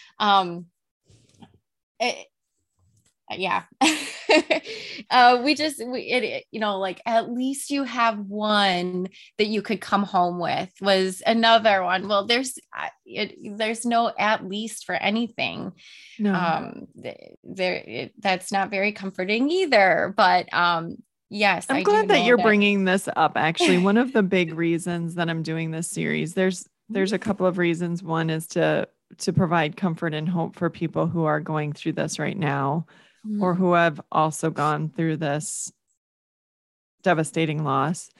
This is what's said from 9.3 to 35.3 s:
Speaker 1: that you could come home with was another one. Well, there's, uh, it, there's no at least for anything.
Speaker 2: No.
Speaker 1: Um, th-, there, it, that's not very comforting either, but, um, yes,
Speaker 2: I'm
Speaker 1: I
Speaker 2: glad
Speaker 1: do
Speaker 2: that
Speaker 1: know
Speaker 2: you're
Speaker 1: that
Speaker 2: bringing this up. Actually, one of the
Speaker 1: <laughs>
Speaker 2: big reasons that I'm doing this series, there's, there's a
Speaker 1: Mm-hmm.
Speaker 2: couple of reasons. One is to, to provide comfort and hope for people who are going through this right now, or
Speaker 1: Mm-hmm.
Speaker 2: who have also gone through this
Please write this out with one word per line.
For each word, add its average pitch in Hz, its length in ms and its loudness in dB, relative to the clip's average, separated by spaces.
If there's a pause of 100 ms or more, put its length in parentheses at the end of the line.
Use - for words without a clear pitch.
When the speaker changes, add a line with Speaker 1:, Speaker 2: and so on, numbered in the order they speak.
Speaker 1:
that 214 80 2
you 208 160 -2
could - 180 -4
come 202 220 0
home 180 360 0
with 160 300 -4 (120)
was 190 440 2
another 226 580 4
one. 185 240 0
Well, 202 200 0
there's, 254 320 -2 (180)
uh, - 120 -6 (160)
it, 208 520 -10
there's 226 300 -4
no 233 320 2
at 208 280 0
least 214 380 -8
for 185 80 -6
anything. 196 800 -4 (480)
Speaker 2:
No. 202 160 2
Speaker 1:
Um, 170 520 -2 (140)
th-, - 160 -12 (260)
there, 180 440 -4
it, - 320 -10
that's 185 320 -2
not 196 180 0
very 202 220 -2
comforting 208 580 -4
either, 202 640 4
but, 180 380 2
um, 170 440 0 (340)
yes, 196 380 0
Speaker 2:
I'm 269 80 0
Speaker 1:
I 285 40 0
Speaker 2:
glad 415 200 4
Speaker 1:
do 392 80 -2
Speaker 2:
that 370 80 6
Speaker 1:
know 214 100 2
Speaker 2:
you're 240 100 6
Speaker 1:
that - 60 0
Speaker 2:
bringing 202 420 4
this 185 300 2
up. 156 200 2
Actually, 170 440 2
one 202 180 4
of 262 160 2
the 226 100 4
Speaker 1:
<laughs> - 0 -
Speaker 2:
big 180 300 0
reasons 170 640 -2
that 170 120 -2
I'm 165 140 -2
doing 160 300 -4
this 160 180 -6
series, 156 460 -4
there's, 185 320 0 (260)
there's 196 200 -2
a 190 40 0
Speaker 1:
Mm-hmm. - 20 -16
Speaker 2:
couple 190 280 -2
of 185 100 -2
reasons. 170 460 -2
One 165 260 -2
is 160 200 -4
to, 156 380 0 (300)
to - 160 -2
provide 165 420 2
comfort 165 380 -2
and 156 160 -4
hope 170 260 -2
for 170 140 -2
people 160 380 -2
who 165 160 -2
are 151 160 0
going 151 340 -4
through 156 200 -6
this 151 260 -4
right 147 180 -4
now, 143 480 -2 (520)
or 185 160 2
Speaker 1:
Mm-hmm. - 0 -
Speaker 2:
who 180 200 2
have 170 260 4 (120)
also 160 380 0
gone 151 400 -2
through 160 280 -2
this 151 540 -6 (1300)